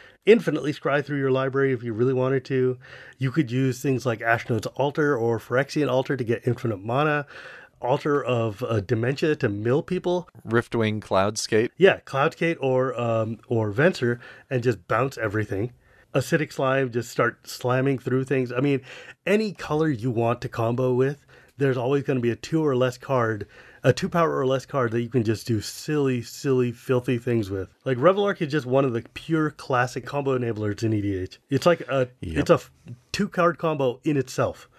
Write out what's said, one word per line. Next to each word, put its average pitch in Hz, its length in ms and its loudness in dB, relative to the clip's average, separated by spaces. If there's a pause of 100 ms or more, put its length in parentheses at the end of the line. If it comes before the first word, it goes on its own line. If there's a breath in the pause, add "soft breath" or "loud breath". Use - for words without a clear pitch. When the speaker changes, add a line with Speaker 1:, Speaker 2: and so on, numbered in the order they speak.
(260 loud breath)
Speaker 1:
infinitely 151 460 4
scry 139 320 0
through 143 140 -4
your 135 120 2
library 135 420 2
if 117 100 -2
you 120 100 -6
really 123 220 2
wanted 131 320 0
to. 127 320 0 (400 loud breath)
You 131 120 -2
could 131 200 0
use 127 320 0
things 131 240 0
like 113 140 -2
Ashnode's 113 480 0
Altar 143 480 0
or 117 220 0
Phyrexian 135 520 0
Altar 131 260 0
to 123 80 -4
get 110 220 -2
infinite 113 360 -2
mana. 147 440 0 (540 loud breath)
Altar 143 440 0
of, 113 380 -2
uh, 113 180 0
Dementia 127 560 0
to 135 120 0
mill 113 340 0
people. 180 460 -4 (200)
Speaker 2:
Riftwing 110 540 0
Cloudskate. 110 720 0
Speaker 1:
Yeah, 170 240 4
Cloudskate 165 580 -2
or, 127 400 0
um, 113 400 -2 (100)
or 110 220 0
Venser, 120 480 2 (300 loud breath)
and 127 140 -2
just 110 260 -2
bounce 123 300 0
everything. 107 540 -2 (420 soft breath)
Acidic 151 380 0
Slime, 135 400 0
just 117 180 -4
start - 360 -2
slamming 131 520 0
through 127 260 0
things. 127 280 -2
I 123 80 -2
mean, 139 200 2 (460 loud breath)
any 214 260 2
color 156 360 0
you 123 240 0
want 117 300 2
to 127 60 -6
combo 120 460 0
with, 135 320 0 (320 loud breath)
there's 135 180 2
always 135 280 0
gonna 131 160 0
be 117 100 2
a 107 60 -2
two 160 280 -2
or 135 120 4
less 123 200 2
card, 110 520 0 (340 loud breath)
a 131 100 4
two - 160 -2
power 160 300 2
or 135 80 0
less 131 180 0
card 123 280 0
that 120 100 -2
you 117 60 -6
can 120 160 0
just 107 200 -2
do 110 160 0
silly, 135 640 -2
silly, 127 480 0
filthy 123 480 0
things 117 320 0
with. 95 180 -6 (160)
Like, 131 140 -2
Reveillark 190 420 2
is 147 120 -4
just 147 120 -2
one 131 200 2
of 131 80 0
the 117 100 -4 (120)
pure 156 360 -2
classic 123 560 -4
combo 139 320 -2
enablers 107 460 -4
in 110 80 2
E 104 100 0
D 98 160 -2
H. 92 220 -10 (100)
It's 139 160 0
like 170 220 4
a, 127 200 0 (120)
Speaker 2:
Yep. 87 180 -4
Speaker 1:
it's 143 120 0
a 170 40 10
f-, - 160 -4 (400)
two - 180 -4
card 170 300 0
combo 139 460 -2
in 151 120 0
itself, 127 520 -4 (100)